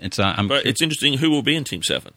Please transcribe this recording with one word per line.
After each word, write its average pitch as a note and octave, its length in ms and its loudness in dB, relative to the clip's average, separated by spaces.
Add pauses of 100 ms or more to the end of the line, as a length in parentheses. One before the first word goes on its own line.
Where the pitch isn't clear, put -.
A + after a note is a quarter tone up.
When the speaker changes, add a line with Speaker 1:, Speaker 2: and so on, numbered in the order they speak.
Speaker 1:
it's, - 180 -6
uh, G2 180 2
I'm G2+ 120 0
Speaker 2:
But C#3 140 0
Speaker 1:
cu- - 80 0
Speaker 2:
it's A#2 100 -2
interesting D3 380 0
who D#3+ 120 2
will D3 120 2
be C#3+ 120 2
in D3+ 100 -2
Team - 180 -8
Seven. - 340 -4